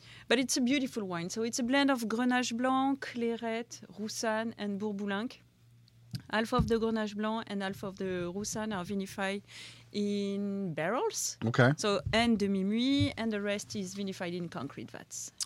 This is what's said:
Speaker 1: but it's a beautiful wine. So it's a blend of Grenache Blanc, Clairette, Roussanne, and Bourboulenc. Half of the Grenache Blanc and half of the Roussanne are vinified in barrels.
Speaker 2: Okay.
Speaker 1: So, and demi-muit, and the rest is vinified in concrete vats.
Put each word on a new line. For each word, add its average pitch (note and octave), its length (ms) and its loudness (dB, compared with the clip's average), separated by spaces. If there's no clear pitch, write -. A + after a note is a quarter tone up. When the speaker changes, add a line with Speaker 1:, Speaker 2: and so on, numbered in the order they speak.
Speaker 1:
but A#3+ 140 4
it's B3+ 160 2
a C#4+ 40 2
beautiful B3 440 2
wine. F3 260 -2
So A3+ 140 -2
it's A#3 160 -2
a - 20 0
blend C#4 260 4
of C4 200 4
Grenache B3 480 2
Blanc, C4 420 4
Clairette, A#3 640 -2
Roussanne, A3 640 -2
and G3+ 220 -4
Bourboulenc. G3+ 540 -4
Half A3 200 0
of A#3+ 140 4
the A3+ 140 4
Grenache A3 340 0
Blanc A3 320 -2
and G3+ 160 -4
half G3 220 -6
of G3 140 -8
the F3+ 360 -2
Roussanne G#3+ 380 -4
are F#3 120 -2
vinified G3 580 -4
in E3 800 -2
barrels. B3 720 -2
Speaker 2:
Okay. B2+ 300 8
Speaker 1:
So, G3+ 240 2
and A#3 280 6
demi-muit, A3 760 2
and A3+ 160 -2
the G#3 80 0
rest G#3 360 -4
is F#3+ 180 -6
vinified F#3+ 420 -4
in F3 120 -4
concrete - 420 -8
vats. - 400 -12